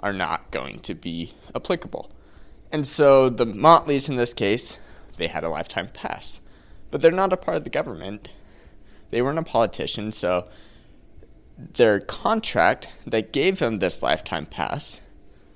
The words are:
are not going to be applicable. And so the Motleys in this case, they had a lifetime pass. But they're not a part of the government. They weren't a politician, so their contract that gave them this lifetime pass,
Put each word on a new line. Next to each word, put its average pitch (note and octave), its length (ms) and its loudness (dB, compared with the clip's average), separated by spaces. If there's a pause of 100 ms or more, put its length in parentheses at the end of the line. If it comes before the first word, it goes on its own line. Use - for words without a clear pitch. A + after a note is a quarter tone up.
are G2+ 120 -2
not E2+ 380 -4
going C2 300 -8
to G2 140 -8
be E2+ 380 -8 (220)
applicable. - 560 -6 (600)
And D3+ 160 -2
so C3+ 440 6
the A#2+ 160 0
Motleys C#3 640 4
in C3+ 60 -2
this B2 180 0
case, G#2 420 0 (400)
they E2 120 -2
had D#2+ 160 -6
a E2 40 -2
lifetime E2 400 -6
pass. - 540 -10 (480)
But C#3+ 100 -4
they're E3 100 8
not F#3+ 220 4
a F#3 60 2
part E3+ 180 -2
of D3+ 80 -4
the - 60 -10
government. G#2 580 -6 (840)
They B2 120 0
weren't C#3+ 160 0
a D#3+ 60 -2
politician, G#2+ 680 -2
so F2+ 360 -2 (1080)
their G#2+ 440 2
contract - 880 0 (180)
that A2 260 -2
gave F3+ 280 0
them A2+ 180 0
this F2+ 240 -2
lifetime D2+ 420 -2
pass, - 560 -6 (560)